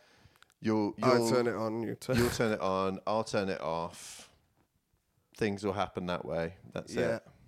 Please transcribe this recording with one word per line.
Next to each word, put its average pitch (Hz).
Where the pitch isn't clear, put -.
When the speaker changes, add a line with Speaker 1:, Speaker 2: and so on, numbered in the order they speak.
Speaker 1:
you'll, 107
Speaker 2:
I'll 127
Speaker 1:
you'll, 117
Speaker 2:
turn 123
it 113
on, 110
you 107
turn -
Speaker 1:
you'll 120
turn 117
it 104
on, 95
I'll 110
turn 101
it 92
off. -
Things 101
will 95
happen 92
that 87
way. 82
That's -
Speaker 2:
Yeah. 117
Speaker 1:
it. -